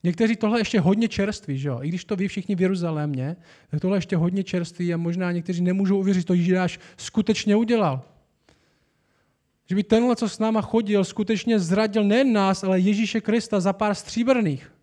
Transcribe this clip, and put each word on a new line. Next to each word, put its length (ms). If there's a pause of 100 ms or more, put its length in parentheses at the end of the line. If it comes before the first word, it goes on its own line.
Někteří, 340
"Tohle 240
ještě 200
hodně 280
čerství, 500
že 100
jo? 140
I 60
když 160
to 120
ví 120
všichni 260
v 60
Jeruzalémě, 760 (340)
tak 100
tohle 160
ještě 200
hodně 280
čerství 500
a 20
možná 360
někteří 300
nemůžou 360
uvěřit, 220
že 60
to 80
Jidáš 440 (180)
skutečně 600
udělal." 460 (1600)
Že 80
by 80
tenhle, 340
co 120
s 100
náma 240
chodil, 420
skutečně 540
zradil 460
nejen 280
nás, 320
ale 140
Ježíše 420
Krista 400
za 120
pár 220
stříbrných. 760 (100)